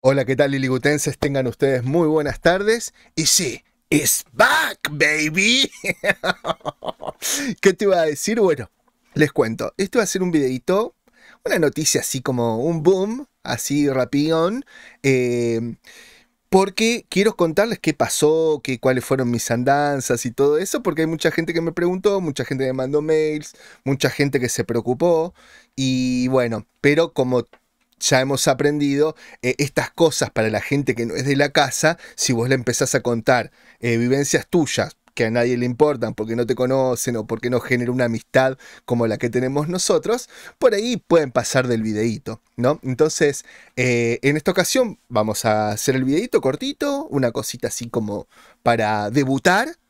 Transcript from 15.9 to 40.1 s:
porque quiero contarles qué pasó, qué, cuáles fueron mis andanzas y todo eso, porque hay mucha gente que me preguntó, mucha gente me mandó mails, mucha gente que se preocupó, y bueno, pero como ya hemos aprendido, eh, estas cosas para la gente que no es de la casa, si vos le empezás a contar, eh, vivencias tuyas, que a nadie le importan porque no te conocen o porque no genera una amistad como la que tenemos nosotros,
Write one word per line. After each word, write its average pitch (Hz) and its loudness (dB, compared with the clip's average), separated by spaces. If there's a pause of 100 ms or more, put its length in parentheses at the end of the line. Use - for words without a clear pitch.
porque 202 2
quiero 208 2
contarles 180 0
qué 156 0
pasó, 151 2
qué, 127 -4
cuáles 127 0
fueron 131 0
mis 117 -2
andanzas 135 0
y - -2
todo 143 2
eso, 240 -4
porque 160 0
hay 160 2
mucha 160 0
gente 165 -2
que 165 0
me 165 -2
preguntó, 185 0
mucha 156 -4
gente 135 -4
me 131 -2
mandó 135 -2
mails, 156 -2 (280)
mucha 139 0
gente 139 0
que 123 -2
se - -4
preocupó, 160 0 (420)
y 127 0
bueno, 120 0 (120)
pero 151 2
como 123 0 (500)
ya - 2
hemos 139 -2
aprendido, 147 0 (260)
eh, 123 0
estas 143 -2
cosas 156 0
para 110 0
la 107 -2
gente 135 -2
que 117 -4
no 110 -6
es 127 -4
de 139 2
la 143 2
casa, 156 0 (180)
si - -2
vos 117 0
le 135 4
empezás 123 -2
a 127 2
contar, 120 0 (280)
eh, 117 0
vivencias 135 0
tuyas, 123 0 (160)
que 120 0
a 110 -2
nadie 120 2
le 120 -2
importan 123 0
porque 110 -4
no 117 0
te 123 0
conocen 127 0
o 107 -4
porque 117 -6
no 123 0
genera 123 -2
una 127 0
amistad 131 0 (260)
como 117 0
la 104 -2
que 123 -2
tenemos 131 -2
nosotros, 185 -2 (300)